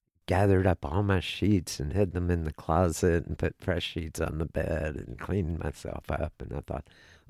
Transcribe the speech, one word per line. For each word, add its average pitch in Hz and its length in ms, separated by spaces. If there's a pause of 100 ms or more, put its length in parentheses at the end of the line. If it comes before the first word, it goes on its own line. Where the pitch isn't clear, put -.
(260)
gathered 95 400
up 90 180
all 78 180
my 98 180
sheets - 600
and 73 120
hid 98 200
them 87 180
in 85 140
the 76 80
closet 85 720
and 82 120
put - 200
fresh 87 260
sheets 82 360
on 76 180
the 80 60
bed 80 520
and - 220
cleaned 87 400
myself - 520
up. 76 300
And - 120
I 71 80
thought, - 280 (420)